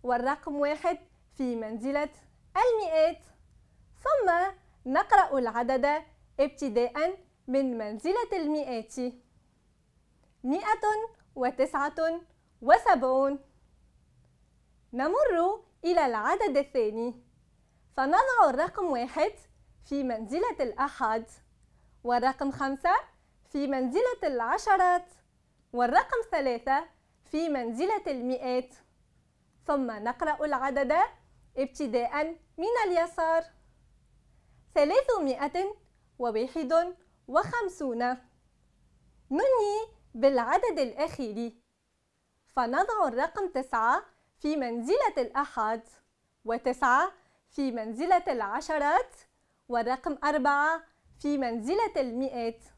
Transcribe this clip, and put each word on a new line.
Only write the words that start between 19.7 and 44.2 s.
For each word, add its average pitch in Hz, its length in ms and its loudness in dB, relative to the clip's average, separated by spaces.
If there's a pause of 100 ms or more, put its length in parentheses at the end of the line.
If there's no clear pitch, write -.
في 285 180 -4
منزلة 254 580 -4
الآحاد، 233 680 -2 (720)
والرقم 254 460 0
خمسة 277 440 0 (540)
في 285 180 -4
منزلة 277 580 0
العشرات، 359 880 2 (600)
والرقم 269 460 2 (120)
ثلاثة 269 540 -2 (400)
في 320 240 -4
منزلة 285 580 -2
المئات، 254 680 -4 (920)
ثم 269 240 0
نقرأ 247 540 -4
العدد 277 520 0 (600)
ابتداءً 262 680 -2 (340)
من 349 100 -2 (180)
اليسار، 330 580 0 (1300)
ثلاثمائة 349 1000 0 (420)
وواحد 262 800 -2 (320)
وخمسون. 311 760 -2 (1300)
ننهي 427 580 2 (260)
بالعدد 277 640 2
الأخير، 233 760 -4 (920)
فنضع 330 600 0
الرقم 311 400 -2
تسعة 254 560 0 (340)